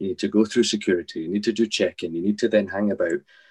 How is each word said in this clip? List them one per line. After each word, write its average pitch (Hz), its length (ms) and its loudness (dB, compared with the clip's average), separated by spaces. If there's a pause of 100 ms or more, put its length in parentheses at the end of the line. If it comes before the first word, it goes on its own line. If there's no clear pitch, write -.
You 95 80 -4
need 90 100 -4
to 101 100 -2
go 107 160 4
through 117 200 2
security. 95 560 0
You 80 80 -6
need 104 160 -2
to 117 80 2
do 110 160 0
check-in. 87 480 -2
You 85 60 -4
need 104 180 0
to 120 80 2
then 107 180 2
hang 98 240 -2
about. 90 300 0 (300)